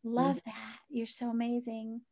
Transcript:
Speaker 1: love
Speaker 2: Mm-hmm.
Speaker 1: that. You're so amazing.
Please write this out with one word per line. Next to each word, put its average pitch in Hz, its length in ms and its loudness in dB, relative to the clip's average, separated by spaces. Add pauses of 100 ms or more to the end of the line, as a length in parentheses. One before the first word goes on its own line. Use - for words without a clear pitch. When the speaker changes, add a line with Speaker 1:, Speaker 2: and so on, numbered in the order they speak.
Speaker 1:
love 240 320 4
Speaker 2:
Mm-hmm. - 120 -10
Speaker 1:
that. 220 280 -12 (120)
You're 233 180 -2
so 240 240 -4
amazing. 233 680 -2 (120)